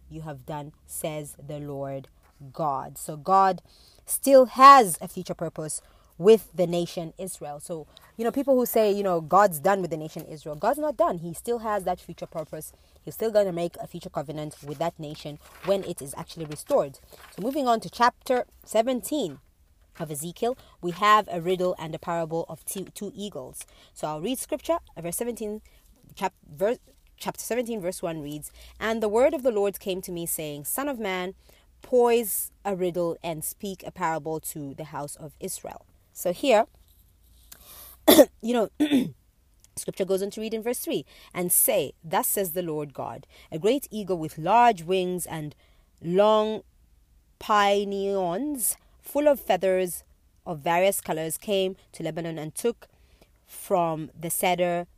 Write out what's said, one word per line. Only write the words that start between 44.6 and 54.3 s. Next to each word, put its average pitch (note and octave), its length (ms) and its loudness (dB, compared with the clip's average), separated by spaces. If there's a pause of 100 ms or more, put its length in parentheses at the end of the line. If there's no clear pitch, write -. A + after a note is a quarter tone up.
wings F3+ 420 -2
and D3+ 280 -10 (480)
long G#3+ 640 2 (720)
pinions, G3+ 1400 0 (240)
full D4 260 0
of C#4 140 4
feathers F#3 640 0 (400)
of E3 140 -8
various F3 420 2
colors, D#3+ 360 -4
came F#3+ 380 -2 (160)
to - 120 -12
Lebanon D#3+ 360 -6
and D#3 160 -10
took - 320 -4 (580)
from E3 720 -2
the E3 120 -10
cedar F3 580 0 (100)